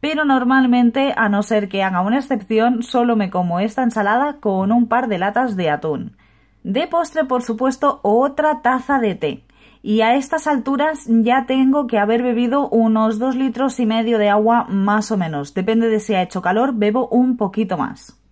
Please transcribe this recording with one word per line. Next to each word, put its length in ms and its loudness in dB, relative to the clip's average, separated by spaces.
pero 240 -2
normalmente, 920 2
a 120 0
no 140 2
ser 260 0
que 140 -2
haga 180 0
una 180 0
excepción, 640 0
solo 340 0
me 140 0
como 300 -2
esta 220 -2
ensalada 580 0
con 320 0
un 160 2
par 200 0
de 100 -2
latas 380 -2
de 140 0
atún. 460 -4
De 240 -2
postre, 360 -2
por 180 -2
supuesto, 600 -2
otra 600 0
taza 360 0
de 160 0
té. 300 -6
Y 180 0
a 160 4
estas 320 -2
alturas 580 -2
ya 400 2
tengo 400 2
que 120 -2
haber 260 2
bebido 440 0
unos 520 2
dos 160 -2
litros 420 -2
y 80 0
medio 320 0
de 120 2
agua 380 2
más 440 0
o 40 0
menos. 380 -4
Depende 340 0
de 120 0
si 140 -4
ha 80 2
hecho 200 -6
calor, 320 0
bebo 340 0
un 280 2
poquito 420 -2
más. 420 -10